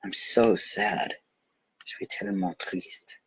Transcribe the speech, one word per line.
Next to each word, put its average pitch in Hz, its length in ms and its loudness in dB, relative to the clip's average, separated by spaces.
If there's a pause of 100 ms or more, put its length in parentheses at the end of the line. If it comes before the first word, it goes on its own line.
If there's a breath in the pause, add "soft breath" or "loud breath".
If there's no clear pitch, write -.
I'm 95 80 -8
so 117 440 6
sad. - 580 0 (680)
Je - 100 -14
suis - 140 -10
tellement 95 460 -4
triste. - 720 -10